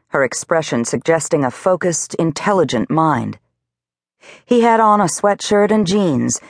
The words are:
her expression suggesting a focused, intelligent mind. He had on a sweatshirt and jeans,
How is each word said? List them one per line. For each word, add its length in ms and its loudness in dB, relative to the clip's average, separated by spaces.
her 160 -2
expression 640 -4
suggesting 580 -2
a 80 -2
focused, 640 -2
intelligent 720 -2
mind. 480 0
He 160 2
had 180 4
on 220 4
a 80 2
sweatshirt 600 0
and 160 2
jeans, 540 0